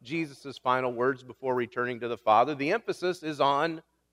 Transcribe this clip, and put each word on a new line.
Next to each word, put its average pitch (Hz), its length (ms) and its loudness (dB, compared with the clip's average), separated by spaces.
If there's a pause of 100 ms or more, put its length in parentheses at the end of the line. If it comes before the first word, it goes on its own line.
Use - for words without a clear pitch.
Jesus' 139 560 -8
final 127 340 0
words 123 300 0
before 127 320 -4
returning 123 460 -2
to 120 80 -6
the 117 100 -4
Father, 120 380 4
the 139 160 -2
emphasis 185 500 -2
is 156 180 -8
on 151 440 2 (300)